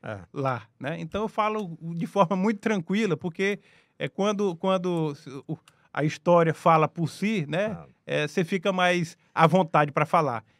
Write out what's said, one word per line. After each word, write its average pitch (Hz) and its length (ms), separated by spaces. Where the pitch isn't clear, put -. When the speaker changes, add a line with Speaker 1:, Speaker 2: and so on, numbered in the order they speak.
Speaker 1:
É. 101 180
Speaker 2:
lá, 131 340
né? 156 220
Então 170 220
eu 214 60
falo 208 500
de 170 120
forma 196 300
muito 202 240
tranquila, 202 560
porque 196 440
é 147 100
quando, 202 480
quando 175 580
se-, 135 160
o, 160 80
a 143 120
história 170 480
fala 160 340
por 160 220
si, 196 400
né? 180 180
Speaker 1:
Ah. 170 200
Speaker 2:
É, 147 220
você 185 180
fica 196 280
mais 180 440
à 160 140
vontade 156 460
pra 151 120
falar. 143 400